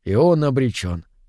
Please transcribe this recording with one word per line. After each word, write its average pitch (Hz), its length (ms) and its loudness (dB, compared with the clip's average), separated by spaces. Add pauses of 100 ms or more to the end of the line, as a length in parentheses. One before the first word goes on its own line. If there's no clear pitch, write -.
и 92 100 -2
он 160 280 4
обречён. 123 600 -2 (240)